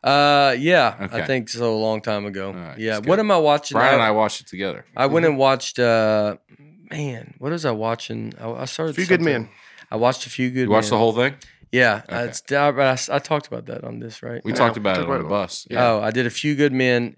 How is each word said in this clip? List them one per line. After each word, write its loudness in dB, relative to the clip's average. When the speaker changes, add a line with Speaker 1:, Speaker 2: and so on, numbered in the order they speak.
Speaker 1:
Uh, 4
yeah, 2
I -8
Speaker 2:
Okay. -4
Speaker 1:
think -2
so. -2
A 0
long -2
time -4
ago. -8
Speaker 2:
All -10
right, -14
Speaker 1:
Yeah. -2
Speaker 2:
that's -6
Speaker 1:
What 4
Speaker 2:
good. 2
Speaker 1:
am 0
I 4
watching? 2
Speaker 2:
Brian 4
and 4
Speaker 1:
I, 4
Speaker 2:
I 4
watched 0
it -20
together. -8
Speaker 1:
I 2
went 2
Speaker 3:
Mm-hmm. 6
Speaker 1:
and -2
watched. 0
Uh, 2
man, -10
what -6
was -6
I 2
watching? -6
I, -10
I -8
started -6
Speaker 3:
Few -2
Good 4
Speaker 1:
something. 0
Speaker 3:
Men. -20
Speaker 1:
I -6
watched 0
A -14
Few -2
Good -2
Speaker 2:
You 0
watched 4
Speaker 1:
Men. 2
Speaker 2:
the -
whole 4
thing? 0
Speaker 1:
Yeah, 4
Speaker 2:
Okay. -8
Speaker 1:
I, -4
it's, -10
I, 4
I, 0
I 2
talked -4
about -12
that -12
on -12
this, -16
right? -10
Speaker 2:
We -4
Speaker 3:
No, -2
Speaker 2:
talked 4
about 0
Speaker 3:
talked -2
Speaker 2:
it -4
on -2
Speaker 3:
about -4
Speaker 2:
the -8
Speaker 3:
it. -6
Speaker 2:
bus. -4
Speaker 3:
Yeah. 2
Speaker 1:
Oh, 0
I -4
did -2
A -4
Few -4
Good 2
Men, 0